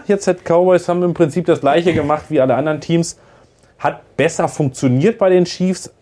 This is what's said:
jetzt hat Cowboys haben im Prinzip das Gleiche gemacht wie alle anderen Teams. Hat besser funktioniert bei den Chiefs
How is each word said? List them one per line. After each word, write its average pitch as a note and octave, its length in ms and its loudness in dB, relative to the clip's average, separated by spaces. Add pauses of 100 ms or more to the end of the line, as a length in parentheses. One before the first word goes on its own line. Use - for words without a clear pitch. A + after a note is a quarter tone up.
jetzt G3 180 -2
hat F3+ 180 -2
Cowboys F3+ 460 2
haben F3 140 -2
im F3 100 0
Prinzip E3+ 320 0
das D3+ 160 2
Gleiche D#3+ 320 2
gemacht D3+ 360 -2
wie D3+ 120 0
alle C3 140 2
anderen D3+ 260 -2
Teams. E3+ 380 -2 (580)
Hat - 240 -4 (160)
besser E3 300 0
funktioniert C#3 720 0
bei F#3+ 100 2
den F#3 160 4
Chiefs - 560 -6